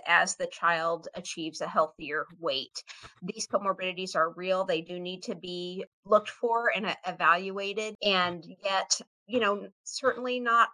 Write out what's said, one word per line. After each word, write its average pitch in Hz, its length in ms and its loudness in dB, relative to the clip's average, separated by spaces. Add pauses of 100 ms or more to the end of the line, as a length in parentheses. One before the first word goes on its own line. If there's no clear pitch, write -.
as 170 300 4
the 180 160 -4
child 165 640 0
achieves 165 460 -8
a 156 60 -2
healthier 156 600 0 (120)
weight. 135 440 -4 (400)
These 196 240 -6
comorbidities 185 680 -2
are 170 180 2
real. 185 320 0
They 170 160 0
do 180 180 -8
need 180 240 -8
to 233 100 -6
be 180 500 -8 (220)
looked 208 240 4
for 233 460 0
and, 196 100 -2
uh, 175 80 0 (140)
evaluated. 190 960 0
And 180 420 2 (180)
yet, 190 380 0 (240)
you 240 140 0
know, 202 280 0 (160)
certainly 247 560 -2
not 233 340 4